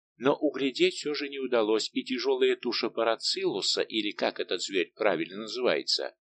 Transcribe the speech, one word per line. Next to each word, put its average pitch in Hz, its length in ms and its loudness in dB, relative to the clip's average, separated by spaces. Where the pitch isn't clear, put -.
Но 131 180 2
углядеть 139 600 0
всё 147 200 -4
же 143 140 -4
не 139 120 -8
удалось, 113 520 2
и 127 140 -2
тяжёлая 127 500 2
туша 117 340 -2
парацилуса, 113 920 0
или 104 300 -2
как - 280 -2
этот 92 220 -4
зверь 95 340 -2
правильно 95 440 0
называется, 104 840 -2